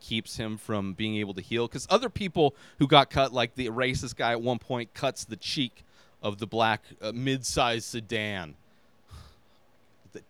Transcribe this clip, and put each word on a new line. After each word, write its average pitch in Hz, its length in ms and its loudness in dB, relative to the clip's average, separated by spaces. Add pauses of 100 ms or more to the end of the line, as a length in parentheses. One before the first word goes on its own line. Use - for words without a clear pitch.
keeps - 360 -4
him 110 200 -6
from 98 380 -4
being 107 220 -2
able 101 180 -4
to 90 80 -8
heal. 117 260 0
'Cause - 220 -10
other 233 180 4
people 165 460 2 (240)
who 143 80 4
got 139 240 8
cut, 135 240 0
like 120 200 0
the 123 140 -4
racist 123 480 -2
guy 120 160 2
at 117 80 0
one 120 180 0
point 120 360 -6
cuts - 300 -2
the 110 120 -10
cheek - 480 -4 (380)
of 104 160 -2
the 107 80 -6
black, 110 380 2 (180)
uh, 107 100 -4
mid-sized 123 720 0
sedan. 104 720 -6 (540)
<sighs> - 1040 -20
The - 180 -16